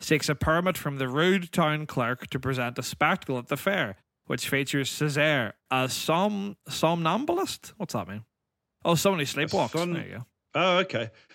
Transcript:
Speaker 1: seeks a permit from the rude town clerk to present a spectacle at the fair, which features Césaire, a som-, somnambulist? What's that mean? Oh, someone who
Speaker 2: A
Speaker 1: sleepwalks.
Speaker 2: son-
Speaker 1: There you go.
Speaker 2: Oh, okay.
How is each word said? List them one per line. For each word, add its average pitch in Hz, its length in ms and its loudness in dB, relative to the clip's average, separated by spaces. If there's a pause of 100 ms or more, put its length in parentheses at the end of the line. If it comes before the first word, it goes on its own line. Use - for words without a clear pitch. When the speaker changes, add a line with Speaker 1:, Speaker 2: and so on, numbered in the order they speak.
Speaker 1:
seeks - 280 0
a 151 60 2
permit 175 440 2
from 139 200 -6
the 135 100 0
rude 175 440 2
town 151 340 2
clerk 123 420 -2
to 135 120 -4
present 127 380 -2
a 127 40 -4
spectacle 151 560 0
at 120 100 -8
the 143 80 -2
fair, 160 400 -2 (300)
which 131 220 -2
features 139 420 0
Césaire, 147 600 2 (180)
a 131 180 2
som-, 156 680 0 (120)
somnambulist? 175 1080 0
What's - 180 -8
that 95 140 -4
mean? 107 160 -10 (600)
Oh, 170 100 4
someone 190 240 4
who 143 60 0
Speaker 2:
A - 20 -6
Speaker 1:
sleepwalks. 151 460 0
Speaker 2:
son- 175 200 -2
Speaker 1:
There 117 140 -6
you 95 120 -12
go. 123 80 -12 (280)
Speaker 2:
Oh, 180 240 4
okay. 117 320 -2 (240)